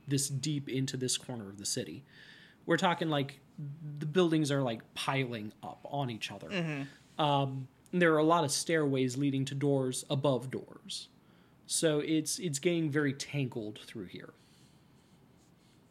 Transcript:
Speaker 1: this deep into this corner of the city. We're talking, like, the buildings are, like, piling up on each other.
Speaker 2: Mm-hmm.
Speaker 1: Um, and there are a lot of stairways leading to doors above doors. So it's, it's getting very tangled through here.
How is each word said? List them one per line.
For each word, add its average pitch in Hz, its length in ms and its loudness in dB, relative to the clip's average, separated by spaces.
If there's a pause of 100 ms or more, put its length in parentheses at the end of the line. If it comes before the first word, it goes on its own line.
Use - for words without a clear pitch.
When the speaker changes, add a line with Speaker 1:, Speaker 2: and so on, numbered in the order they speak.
Speaker 1:
this 139 220 0
deep 139 400 -2
into 131 280 -2
this 127 220 0
corner 113 300 -8
of 101 100 -12
the 98 80 -10
city. 110 380 -4 (600)
We're 165 100 6
talking, 170 340 2
like, 143 300 0 (580)
the 151 80 -6
buildings 156 440 4
are, 139 120 2
like, 113 180 -2 (140)
piling 120 580 -2 (100)
up - 220 -12
on 143 260 -2
each 107 200 -8
other. 104 180 -12
Speaker 2:
Mm-hmm. 160 720 -4
Speaker 1:
Um, 135 460 2 (240)
and 180 100 2
there 165 120 8
are 151 40 6
a 151 60 4
lot 165 200 6
of 135 60 -2
stairways 135 640 2
leading 135 300 2
to 135 80 -6
doors 139 540 0
above 135 420 2
doors. - 580 -10 (580)
So 151 340 2
it's, 156 380 0
it's 165 200 -2
getting 170 320 2
very 143 220 2
tangled 123 720 -6
through 101 220 -10
here. - 240 -14 (1600)